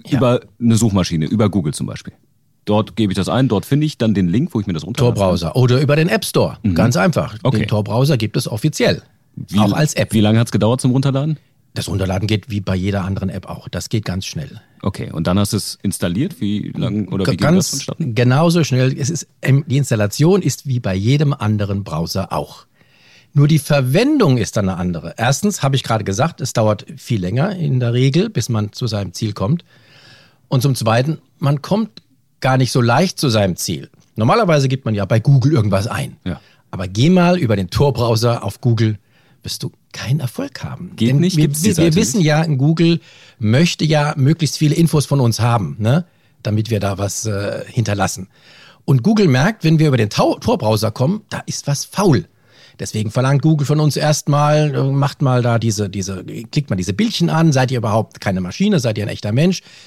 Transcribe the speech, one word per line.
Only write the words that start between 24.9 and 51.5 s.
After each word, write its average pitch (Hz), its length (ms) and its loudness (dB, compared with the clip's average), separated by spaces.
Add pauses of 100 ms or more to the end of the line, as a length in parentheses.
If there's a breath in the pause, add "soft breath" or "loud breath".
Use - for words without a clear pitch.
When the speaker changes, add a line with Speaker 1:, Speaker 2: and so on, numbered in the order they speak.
Speaker 1:
Erstens 139 460 0
habe 135 120 0
ich 123 80 0
gerade 110 220 -2
gesagt, 107 380 -2
es 127 100 -6
dauert 107 320 0 (140)
viel 110 240 -4
länger 135 340 -2
in 147 240 0
der 117 140 -2
Regel, 139 340 2
bis 127 220 -6
man 107 240 -2
zu 123 120 -6
seinem 104 280 -4
Ziel 107 180 -4
kommt. 117 320 -2 (840 soft breath)
Und 135 120 0
zum 139 140 0
Zweiten, 123 480 0 (160)
man 143 240 0
kommt 214 400 -4 (380)
gar 131 180 2
nicht 127 140 0
so 131 100 2
leicht 131 360 2
zu 139 120 0
seinem 101 260 2
Ziel. 71 320 -8 (280)
Normalerweise 156 520 2
gibt 131 160 -4
man 113 100 -2
ja 101 120 -2
bei 113 140 2
Google 139 340 4
irgendwas 101 320 0
ein. - 380 -6
Speaker 2:
Ja. 87 140 -6 (320 soft breath)
Speaker 1:
Aber 90 160 -8
geh 110 220 2
mal 180 300 4
über 110 180 0
den 95 140 -4
Tor-Browser 120 760 0
auf - 160 -8
Google, 110 380 0 (460 soft breath)
wirst - 200 -10
du - 80 -10 (200)
keinen 127 280 -4
Erfolg - 420 -10
haben. - 340 -12
Speaker 2:
Geht 113 140 0
Speaker 1:
Denn 139 80 2
Speaker 2:
nicht? 175 180 2
Speaker 1:
wir, 151 80 4
Speaker 2:
Gibt's 147 180 -2
die 175 60 0
Speaker 1:
wir, 190 60 2
Speaker 2:
Seite 165 220 2
Speaker 1:
wir 202 40 4
wissen 220 180 0
Speaker 2:
nicht? 165 80 4
Speaker 1:
ja, 151 200 2
Google 160 540 2 (400 loud breath)
möchte 131 440 2
ja 151 320 0
möglichst 147 400 0
viele 151 180 2
Infos 156 300 2
von 139 160 0
uns 117 200 0
haben, 110 400 0
ne? 131 260 2 (380 soft breath)
Damit 107 260 -2
wir 110 100 0
da 98 160 -2
was, 98 300 -6
äh, 101 400 -6
hinterlassen. 98 600 -2 (560 loud breath)
Und 131 180 2
Google 208 260 4
merkt, 147 360 2
wenn 160 160 4
wir 156 80 4
über 131 100 2
den 107 120 2
Tau-, 269 280 0
Tor-Browser 110 540 0
kommen, 175 360 -2
da - 160 -12
ist - 220 -8